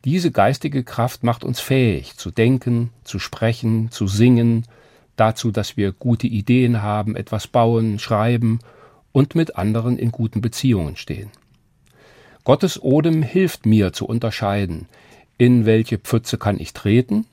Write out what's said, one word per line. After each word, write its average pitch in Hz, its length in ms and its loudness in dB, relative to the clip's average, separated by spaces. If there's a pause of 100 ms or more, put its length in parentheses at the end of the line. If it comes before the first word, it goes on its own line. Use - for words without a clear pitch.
Diese 170 280 0
geistige 135 520 0
Kraft - 400 -6
macht 117 200 -2
uns - 160 -6
fähig, 120 580 0
zu - 140 -10
denken, 120 580 0 (140)
zu - 160 -8
sprechen, 113 720 -2
zu - 160 -4
singen, 117 580 4 (500)
dazu, 110 360 0
dass 107 260 -4
wir 98 140 0
gute 117 340 -2
Ideen 120 560 0
haben, 104 340 -4
etwas 101 300 -6
bauen, 113 540 0
schreiben 113 600 0 (520)
und 139 240 0
mit 165 220 -2
anderen 113 420 -2
in 117 120 -2
guten 113 300 -4
Beziehungen 110 540 -2
stehen. - 340 -12 (1120)
Gottes - 380 2
Odem 156 400 2
hilft 170 460 0
mir 104 260 4
zu - 140 -8
unterscheiden, 101 800 -4 (500)
in 123 300 6
welche 110 320 2
Pfütze - 400 -4
kann 104 200 -2
ich 80 140 -12
treten 107 600 0